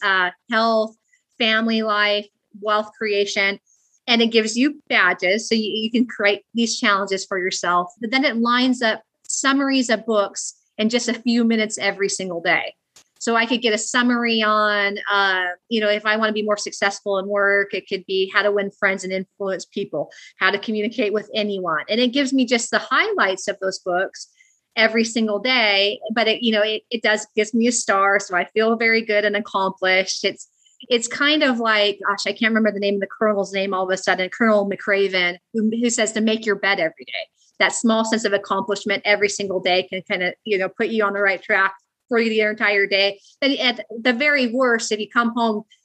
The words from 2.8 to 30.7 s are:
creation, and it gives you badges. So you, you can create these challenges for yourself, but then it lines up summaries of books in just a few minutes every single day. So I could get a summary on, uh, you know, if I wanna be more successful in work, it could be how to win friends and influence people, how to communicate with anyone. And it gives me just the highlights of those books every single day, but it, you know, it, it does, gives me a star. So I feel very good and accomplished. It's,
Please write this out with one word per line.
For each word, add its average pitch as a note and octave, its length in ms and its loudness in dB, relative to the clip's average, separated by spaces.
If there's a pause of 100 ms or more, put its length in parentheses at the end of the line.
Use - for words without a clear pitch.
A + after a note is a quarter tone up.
creation, G3+ 600 0 (500)
and A#3+ 140 4
it A3+ 60 4
gives A3 300 2
you D4 320 0
badges. F#3+ 580 2
So A3+ 80 0
you, G#3+ 160 0
you A3 200 -4
can B3 160 2
create G#3 340 0 (120)
these A3+ 260 0
challenges G3 460 0
for G3 140 -4
yourself, F3+ 600 -2
but A#3 100 -6
then C4+ 140 2
it A#3+ 120 0
lines B3 440 2
up A3 200 0 (280)
summaries C4+ 600 0
of A3 160 0
books G3+ 500 -2 (220)
in A3 120 0
just A#3 180 -2
a A#3 60 0
few A#3 320 0
minutes A3 320 0
every G3 320 -2
single F#3 320 -6
day. E3+ 340 -2 (440)
So A#3 160 0
I A3+ 100 2
could A#3 160 0
get A#3+ 100 0
a G#3+ 60 0
summary A#3+ 640 0
on, G#3 560 0 (120)
uh, G3 360 0 (240)
you A3+ 100 0
know, G#3+ 100 0
if G#3 180 0
I G#3+ 100 2
wanna A3 160 0
be G#3+ 80 -2
more G#3 160 0
successful G3 640 -4
in F#3+ 80 -6
work, G3+ 460 0
it F#3+ 140 -6
could F#3+ 200 -6
be F#3+ 260 0
how G3+ 80 2
to G#3 100 2
win G3+ 200 -2
friends G3 340 -2
and F#3+ 80 -6
influence F#3+ 500 -6
people, E3 460 -8 (300)
how F#3+ 120 2
to G3+ 80 0
communicate G#3+ 540 -2
with G#3 200 -4
anyone. F#3+ 540 -4
And A3 140 0
it B3 80 4
gives C4+ 240 -2
me C4 120 4
just A#3 260 -2
the A3 80 2
highlights C4+ 680 0
of G3 140 -4
those F#3+ 180 -4
books - 480 -4 (480)
every A3+ 300 2
single A3 340 -2
day, G#3 600 2 (140)
but A3+ 140 2
it, A3 160 0
you A#3 80 2
know, G#3 120 4
it, G#3+ 260 -4
it A#3 140 -4
does, G#3+ 220 2 (100)
gives G#3+ 180 0
me A3+ 140 4
a B3 40 2
star. G3 480 2
So G3+ 160 -6
I F3+ 100 0
feel A3 300 0
very A3+ 280 2
good G#3 200 2
and G#3 140 2
accomplished. F#3+ 880 0
It's, - 240 -6 (400)